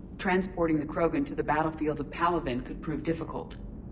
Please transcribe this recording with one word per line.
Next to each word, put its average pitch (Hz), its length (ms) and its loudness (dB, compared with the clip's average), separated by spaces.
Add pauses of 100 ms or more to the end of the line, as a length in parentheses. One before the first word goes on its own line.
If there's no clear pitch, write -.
(180)
transporting 175 640 4
the 143 60 0
Krogan 160 400 2
to - 100 -6
the 147 80 0
battlefield 151 560 2
of 131 100 -6
Palaven 156 560 2
could 151 160 -8
prove 160 220 -4
difficult. - 540 -4 (340)